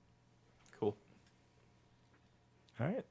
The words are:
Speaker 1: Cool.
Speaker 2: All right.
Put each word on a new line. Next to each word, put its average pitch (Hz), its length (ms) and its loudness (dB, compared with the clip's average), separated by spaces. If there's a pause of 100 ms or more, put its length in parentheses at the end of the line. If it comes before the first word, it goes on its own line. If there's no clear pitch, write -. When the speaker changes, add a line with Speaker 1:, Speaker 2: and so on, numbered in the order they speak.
(800)
Speaker 1:
Cool. 104 160 2 (1800)
Speaker 2:
All 120 60 2
right. 220 260 0